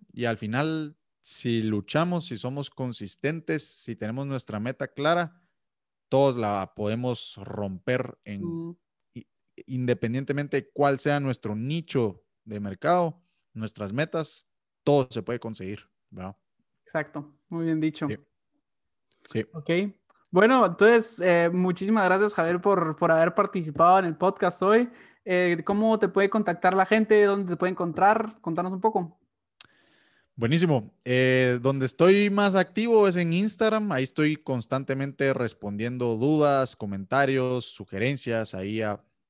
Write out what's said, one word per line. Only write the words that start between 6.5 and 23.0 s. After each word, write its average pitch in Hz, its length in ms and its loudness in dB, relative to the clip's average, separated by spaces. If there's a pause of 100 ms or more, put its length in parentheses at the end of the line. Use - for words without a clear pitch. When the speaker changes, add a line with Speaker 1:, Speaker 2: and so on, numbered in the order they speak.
Speaker 1:
podemos 113 680 -4
romper 101 800 -4
en 101 220 -10
Speaker 2:
Mm. 165 320 -8 (380)
Speaker 1:
i-, 123 120 -18 (380)
independientemente 131 960 -2
de - 80 -20
cuál 143 300 0
sea 143 200 0
nuestro 123 340 -4
nicho 123 680 -4 (220)
de 104 160 -10
mercado, 151 580 -2 (340)
nuestras 107 380 -8
metas, 156 540 -6 (380)
todo 143 280 4
se 117 120 -8
puede 120 160 -6
conseguir, 101 500 -12 (220)
¿verdad? 95 260 -14 (480)
Speaker 2:
Exacto, 147 480 -10 (160)
muy 165 160 -6
bien 160 160 -2
dicho. 156 260 -4
Speaker 1:
Sí. 110 100 -8 (1120)
Sí. 214 220 -4
Speaker 2:
Ok. 160 160 -14 (600)
Bueno, 226 360 6
entonces, 220 560 4
eh, 170 300 4
muchísimas 185 540 0
gracias, 196 280 2
Javier, 175 280 0
por, 175 360 2
por 165 140 2